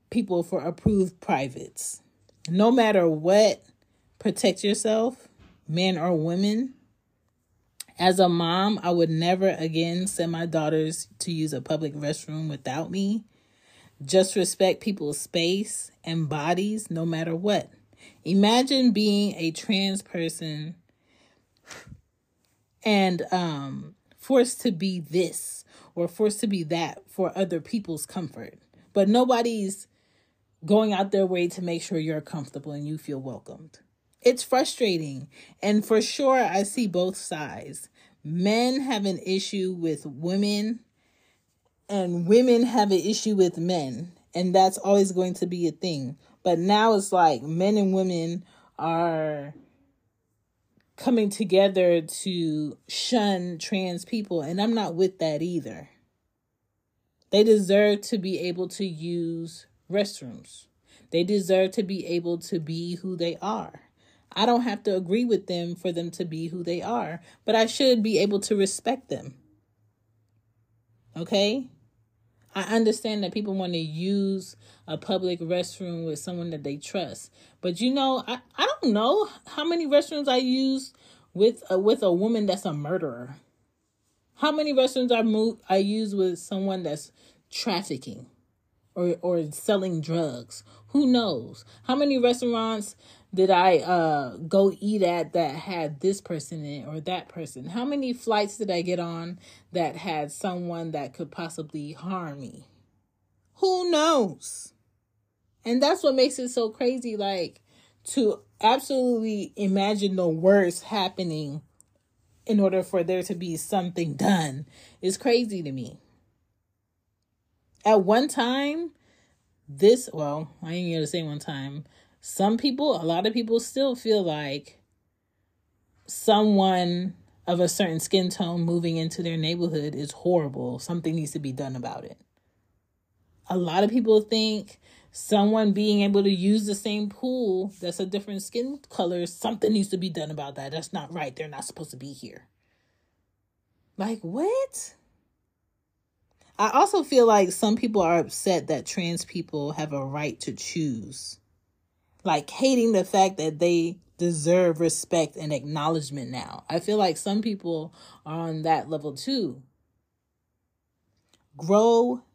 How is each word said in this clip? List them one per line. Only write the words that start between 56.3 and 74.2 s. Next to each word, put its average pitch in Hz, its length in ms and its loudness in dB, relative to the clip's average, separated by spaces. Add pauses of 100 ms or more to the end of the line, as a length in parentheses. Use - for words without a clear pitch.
They 202 120 6
deserve 208 600 6
to - 160 -4
be 185 220 -4
able 180 280 -4
to 196 160 -6
use 165 800 -6 (240)
restrooms. - 760 -6 (440)
They 170 140 0
deserve 190 480 2
to 220 100 -2
be 185 240 -8
able 170 320 -2
to 170 220 -6
be 165 360 -6
who 185 200 -8
they 170 240 -4
are. 208 400 -8 (520)
I - 140 2
don't 240 160 4
have - 220 -4
to 202 100 2
agree 190 300 0
with 214 240 0
them 175 260 -4
for 180 160 -6
them 170 220 -4
to 180 120 -6
be 160 220 -6
who 175 160 -8
they 170 200 -4
are, 196 380 -6 (240)
but 214 120 2
I 226 100 6
should 247 340 4
be 208 200 2
able 202 200 2
to 214 140 -2
respect 202 540 -2
them. 131 260 -10 (1800)
Okay? 208 500 0 (880)
I 196 80 -4 (140)
understand 214 480 0
that 175 100 -6
people 208 200 -4
want 185 180 -4
to 170 60 -2
use 185 800 -4 (300)